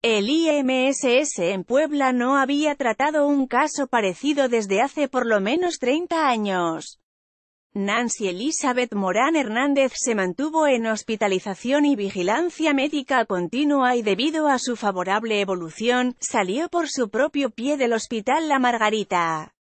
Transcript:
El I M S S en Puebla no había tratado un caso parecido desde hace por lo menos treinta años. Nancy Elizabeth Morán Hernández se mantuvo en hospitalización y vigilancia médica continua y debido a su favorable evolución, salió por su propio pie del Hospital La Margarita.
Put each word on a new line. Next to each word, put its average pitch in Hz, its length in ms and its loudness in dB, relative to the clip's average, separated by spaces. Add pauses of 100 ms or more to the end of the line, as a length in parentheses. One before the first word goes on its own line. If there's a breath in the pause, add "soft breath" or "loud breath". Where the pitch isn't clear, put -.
El 220 260 2
I 320 220 2
M 262 380 2
S 262 300 2
S 196 320 0
en 190 140 -4
Puebla 285 480 2
no 247 240 2
había 285 400 2
tratado 285 500 0
un 277 220 2
caso 277 400 0
parecido 254 600 0
desde 208 320 2
hace 277 280 0
por 247 180 -2
lo 214 140 2
menos 330 400 0
treinta 311 480 0
años. 185 720 -2 (720)
Nancy 208 560 -2
Elizabeth 247 680 -2
Morán 202 400 0
Hernández 269 600 0
se 233 180 -2
mantuvo 285 540 0
en 233 180 0
hospitalización 220 1000 -2
y 277 100 2
vigilancia 214 760 -2
médica 269 520 0
continua 247 720 0
y 240 60 0
debido 285 440 0
a 269 140 2
su 240 160 -4
favorable 202 640 -2
evolución, 202 800 -2
salió 226 480 -2
por 339 200 -2
su 240 200 -2
propio 277 420 -2
pie 277 260 -2
del 233 180 0
Hospital 247 540 -2
La 269 120 2
Margarita. 208 960 0 (140)